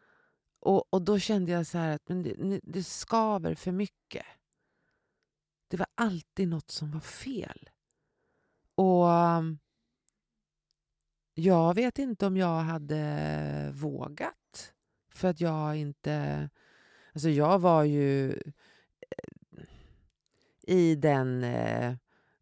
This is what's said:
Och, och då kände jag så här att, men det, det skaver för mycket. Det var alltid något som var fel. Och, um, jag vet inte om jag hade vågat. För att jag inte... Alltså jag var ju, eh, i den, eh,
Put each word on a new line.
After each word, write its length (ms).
Och, 340
och 80
då 160
kände 340
jag 140
så 120
här 160
att, 140
men 140
det, 400
det 220
skaver 720
för 180
mycket. 540
Det 80
var 180
alltid 540
något 220
som 200
var 100
fel. 720
Och, 320
um, 520
jag 400
vet 240
inte 280
om 100
jag 240
hade 1120
vågat. 1000
För 140
att 120
jag 360
inte... 720
Alltså 160
jag 300
var 260
ju, 460
eh, 540
i 320
den, 500
eh, 500